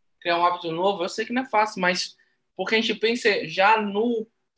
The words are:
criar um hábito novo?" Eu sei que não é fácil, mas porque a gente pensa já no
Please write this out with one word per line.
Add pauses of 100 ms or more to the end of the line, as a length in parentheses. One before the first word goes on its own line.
(200)
criar
um
hábito
novo?"
Eu
sei
que
não
é
fácil,
mas (400)
porque
a
gente
pensa
já
no (320)